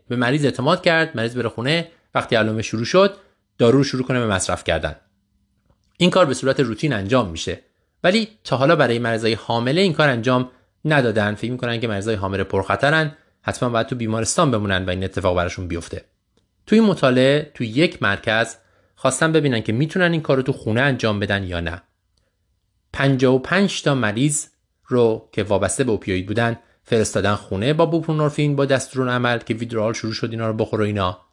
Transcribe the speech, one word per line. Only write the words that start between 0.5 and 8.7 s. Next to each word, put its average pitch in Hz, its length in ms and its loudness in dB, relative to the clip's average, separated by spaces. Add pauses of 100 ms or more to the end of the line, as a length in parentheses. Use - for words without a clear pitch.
کرد، 160 340 2
مریض 117 200 -4
بره 117 120 -4
خونه، 151 380 -4 (280)
وقتی 123 200 0
علائم 110 260 2
شروع 113 240 -4
شد، 196 320 2 (400)
دارو 123 200 6
رو 143 60 4
شروع 127 200 -2
کنه 127 160 -2
به 117 80 0
مصرف 92 360 -2
کردن. 80 320 -2 (1000)
این 175 120 4
کار 180 160 4
به 135 80 0
صورت 135 260 0
روتین 127 340 0
انجام 104 360 0
می‌شه، 82 300 -8 (440)
ولی 208 240 2 (160)
تا 135 140 -2
حالا 139 180 4